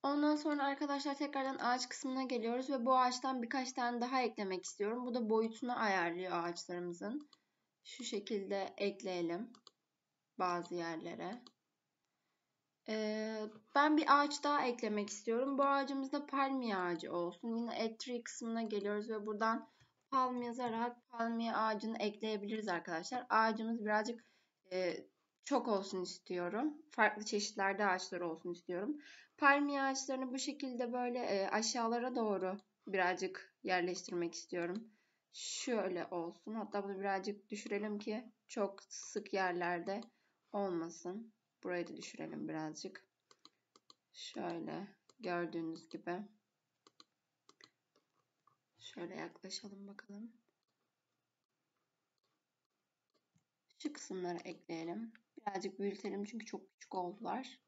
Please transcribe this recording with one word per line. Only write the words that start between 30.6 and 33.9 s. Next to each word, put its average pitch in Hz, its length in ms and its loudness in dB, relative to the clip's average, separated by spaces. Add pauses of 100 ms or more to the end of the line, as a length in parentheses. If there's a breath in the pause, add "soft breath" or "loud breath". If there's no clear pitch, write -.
böyle, 247 260 0
e, 196 280 2
aşağılara 233 680 2
doğru 202 420 2 (300)
birazcık 185 760 0
yerleştirmek 175 720 0